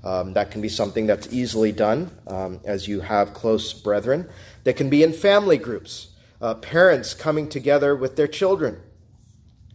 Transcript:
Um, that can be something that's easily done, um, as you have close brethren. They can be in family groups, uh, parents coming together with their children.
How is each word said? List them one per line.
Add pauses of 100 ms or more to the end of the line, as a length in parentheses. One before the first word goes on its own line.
Um,
that
can
be
something
that's
easily
done, (160)
um,
as
you
have
close
brethren. (360)
They
can
be
in
family
groups, (300)
uh,
parents
coming
together
with
their
children. (960)